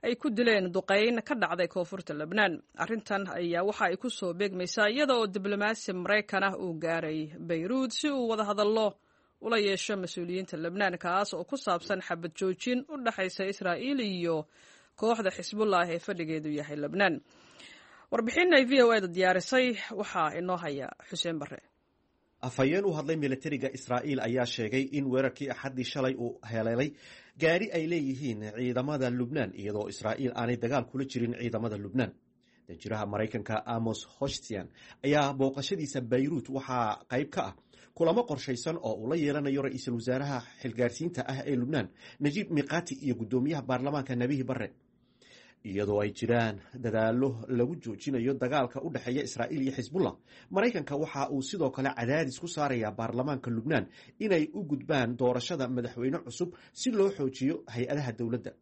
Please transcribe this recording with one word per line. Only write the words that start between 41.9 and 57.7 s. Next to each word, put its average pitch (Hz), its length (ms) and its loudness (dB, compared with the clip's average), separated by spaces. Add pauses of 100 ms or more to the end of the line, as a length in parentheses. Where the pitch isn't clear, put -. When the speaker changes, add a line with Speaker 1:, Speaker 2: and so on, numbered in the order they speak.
Speaker 2:
Najiib 147 300 0
Miqaati, 156 440 0
iyo 131 200 -2
guddoomiyaha 123 480 0
baarlamaanka 127 540 0
Nabihi 127 280 0
Barre. 110 260 -4 (920)
Iyadoo 101 360 2
ay 104 140 2
jiraan 117 420 2 (220)
dadaallo 117 500 2 (180)
lagu 127 280 2
joojinayo 120 600 -2
dagaalka 127 440 0
u - 120 -6
dhexeeya 123 340 -4
Israa'iil 123 380 -4
iyo 135 120 0
Xisbullah, 139 400 0 (360)
Maraykanka 190 460 0
waxa 143 340 -2
uu 139 120 0
sidoo 147 280 0
kale 135 200 0
cadaadis 131 480 0
ku - 80 -10
saarayaa 127 480 0
baarlamaanka 123 560 -2
Lubnaan 117 340 0 (320)
inay 185 300 4
u - 160 -8
gudbaan 139 540 0
doorashada 123 520 2
madaxweyne 123 540 -2
cusub 170 280 -4 (200)
si - 200 -4
loo 196 200 4
xoojiyo 135 440 0 (120)
hay-adaha 123 480 -2